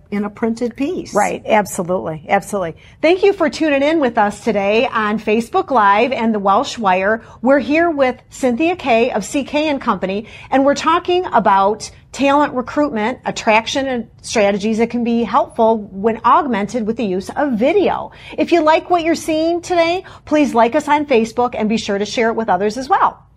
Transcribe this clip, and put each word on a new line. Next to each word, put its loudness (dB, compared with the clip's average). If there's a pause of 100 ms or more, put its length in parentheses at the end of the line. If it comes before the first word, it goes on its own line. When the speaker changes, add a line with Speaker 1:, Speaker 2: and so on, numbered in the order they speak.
(120)
Speaker 1:
in -4
a -6
printed -4
piece. -6
Speaker 2:
Right. 0
Absolutely. -2
Absolutely. -2 (240)
Thank 2
you 6
for 0
tuning 0
in 2
with 0
us 0
today 0
on -2
Facebook -2
Live 4
and 0
the -2
Welsh 0
Wire. 0 (180)
We're 4
here 2
with 0
Cynthia 0
Kay 0
of -4
C -4
K -2
and -2
Company, -4 (240)
and 2
we're 4
talking 0
about 2 (220)
talent 2
recruitment, -4
attraction, -2
and -6 (120)
strategies 0
that 0
can -4
be 0
helpful 0
when -4
augmented 0
with -4
the -2
use -4
of -2
video. 0 (240)
If 0
you 4
like 2
what 2
you're 2
seeing -2
today, 0 (220)
please 2
like 4
us -2
on 2
Facebook 0
and -2
be 0
sure -4
to -2
share -2
it -2
with -4
others 0
as -8
well. 0 (100)